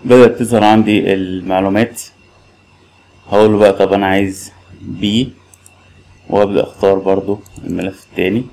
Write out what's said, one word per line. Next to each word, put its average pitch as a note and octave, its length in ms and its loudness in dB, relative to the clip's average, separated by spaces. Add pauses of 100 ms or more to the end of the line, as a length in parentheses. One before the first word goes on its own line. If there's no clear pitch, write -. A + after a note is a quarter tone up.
بدأت B2 340 4
تظهر A2 260 0
عندي G#2 500 2
المعلومات، F#2+ 880 -4 (1300)
هقول G#2+ 240 4
له G2+ 60 0
بقى G2+ 140 4
طب F#2+ 200 0
أنا G2+ 140 0
عايز F#2+ 460 -4 (500)
B، G#2+ 40 -4 (1200)
وأبدأ G2+ 320 0
أختار G2 360 0
برضو G2 420 -2 (240)
الملف F2+ 460 -10
التاني G2+ 420 -4